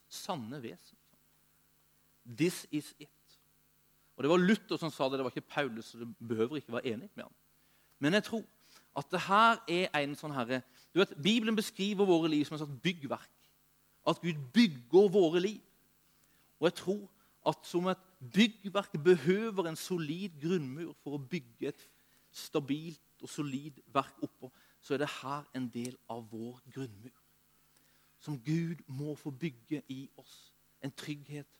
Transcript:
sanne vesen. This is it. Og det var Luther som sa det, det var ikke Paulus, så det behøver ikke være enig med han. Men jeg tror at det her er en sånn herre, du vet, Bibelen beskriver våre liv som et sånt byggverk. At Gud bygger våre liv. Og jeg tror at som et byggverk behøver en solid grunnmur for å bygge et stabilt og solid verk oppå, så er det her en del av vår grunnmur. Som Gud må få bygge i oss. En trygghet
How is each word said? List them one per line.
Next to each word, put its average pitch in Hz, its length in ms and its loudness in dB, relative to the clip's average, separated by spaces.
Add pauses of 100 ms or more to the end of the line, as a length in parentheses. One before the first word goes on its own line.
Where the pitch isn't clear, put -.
sanne 139 560 -10
vesen. - 360 -16 (1400)
This 170 320 0
is 147 280 -6
it. 147 100 -20 (1080)
Og 120 60 -8
det 139 80 4
var 180 120 8
Luther 180 360 2
som 160 120 -4
sa 139 180 0
det, 135 100 -2
det 131 80 -2
var 120 80 -6
ikke - 160 -10
Paulus, 117 400 -4
så 113 80 -20
det 117 100 -10 (100)
behøver 117 420 -2
ikke 120 160 -12
være 127 100 -4
enig 123 280 -6
med - 100 -12
han. - 100 -20 (640)
Men 147 160 2
jeg 208 140 4
tror 226 160 -6 (540)
at - 120 -8
det 170 160 -2
her 214 320 6 (120)
er 175 280 0
en 143 200 -2
sånn 151 160 -8
herre, 127 260 -2 (340)
du 170 80 4
vet, - 200 0
Bibelen 220 360 2
beskriver 202 480 0
våre 165 240 6
liv 302 160 2
som - 80 -10
et 151 80 -6
sånt 143 200 -10
byggverk. 139 520 -4 (720)
At 160 160 2
Gud 165 160 -2 (160)
bygger 185 580 6
våre 175 300 6
liv. 208 180 -2 (1000)
Og 165 120 4
jeg - 100 -10
tror 202 240 -4 (420)
at 151 200 0
som 180 240 0
et - 160 -4 (280)
byggverk 202 680 2
behøver 185 640 4
en 160 100 -6
solid 170 640 -4
grunnmur 160 600 -2
for 143 160 -6
å 139 40 -8
bygge 127 480 -8
et - 140 -14 (500)
stabilt 151 880 -6
og 127 80 -14
solid 143 480 -8 (160)
verk - 280 -2
oppå, - 280 -12 (300)
så - 140 -4
er 135 80 0
det 143 80 -2 (100)
her 143 340 -8
en 127 160 -4
del 120 240 -8 (160)
av 117 200 -10
vår 117 280 -10 (160)
grunnmur. 120 400 -12 (1040)
Som 147 240 -8
Gud 165 440 -2
må 147 280 -8
få 151 160 -10
bygge 139 580 -8
i 135 200 -12 (100)
oss. - 320 -20 (320)
En 135 80 -6
trygghet 147 560 -10 (140)